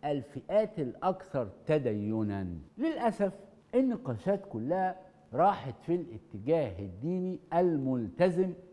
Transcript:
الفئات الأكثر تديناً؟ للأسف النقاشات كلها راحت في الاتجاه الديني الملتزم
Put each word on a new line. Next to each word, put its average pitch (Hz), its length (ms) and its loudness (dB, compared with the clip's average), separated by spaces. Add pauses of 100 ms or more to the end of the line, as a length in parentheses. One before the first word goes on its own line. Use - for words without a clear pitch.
الفئات 165 760 -2
الأكثر 143 720 -4 (180)
تديناً؟ 107 800 0 (320)
للأسف 226 540 0 (420)
النقاشات 202 760 0
كلها 175 460 0 (380)
راحت 151 480 2
في 170 120 0
الاتجاه 117 840 -2
الديني 160 600 -4 (160)
الملتزم 170 1000 2 (200)